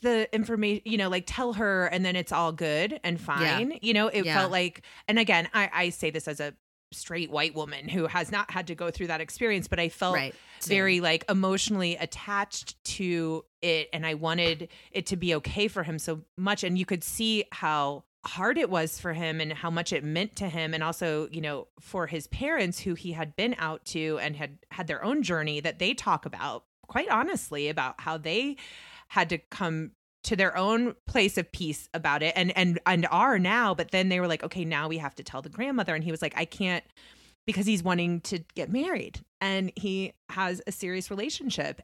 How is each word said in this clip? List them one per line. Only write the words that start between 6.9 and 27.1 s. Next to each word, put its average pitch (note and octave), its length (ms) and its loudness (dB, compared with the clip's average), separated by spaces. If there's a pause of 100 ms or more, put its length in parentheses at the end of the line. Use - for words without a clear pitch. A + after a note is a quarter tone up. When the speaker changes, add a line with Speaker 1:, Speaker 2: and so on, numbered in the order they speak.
Speaker 1:
straight E3+ 380 -6
white D3+ 240 0
woman D3 320 -8
who E3+ 200 0
has E3+ 240 0
not G3+ 200 -2
had F#3 160 -4
to E3+ 80 -6
go E3+ 160 -4
through F3+ 160 -4
that D#3+ 140 -2
experience, G3+ 460 -2
but F3+ 120 -2
I E3+ 100 2
felt F3+ 260 0
Speaker 2:
Right. C3+ 200 -2 (240)
Same. - 180 -6
Speaker 1:
very, F#3+ 220 6
like, E3 300 4
emotionally F#3+ 640 2
attached - 880 -4
to E3 600 -2 (160)
it, D#3+ 320 2
and D#3+ 120 -4
I D#3+ 80 0
wanted D#3+ 540 0 (240)
it G3 160 -4
to G3 80 -2
be F3 200 2
okay G3+ 320 0
for G3 160 -2
him D#3+ 140 -4
so D#3 240 -6 (160)
much. G3 260 0
And F3+ 140 2
you F#3 80 2
could F3 180 -2
see A3 480 0
how C#3+ 520 -2 (220)
hard A3 340 0
it A3+ 100 2
was E3 300 0
for E3+ 140 -4
him D#3+ 280 -2
and D#3 120 -2
how E3 180 -4
much E3+ 220 0
it D3 100 0
meant E3 320 -2
to G3 140 -4
him. D#3+ 260 -4
And D#3 80 -2
also, D#3+ 480 -2
you D#3+ 100 -8
know, D3 260 -6 (120)
for F3+ 260 -4
his D#3 220 -6
parents B3 540 -2
who F3+ 120 -2
he E3+ 200 -6
had D#3 220 -6
been A#3 220 0
out D#3+ 280 -4
to D#3 360 -2
and D3 140 -2
had D3 240 -10 (100)
had F3+ 160 -6
their D3+ 180 -4
own C4+ 200 2
journey D3+ 380 0
that D#3 180 -2
they A3 160 2
talk E3 320 0
about C#3+ 380 -6 (220)
quite D#4+ 220 -2
honestly G#3+ 600 0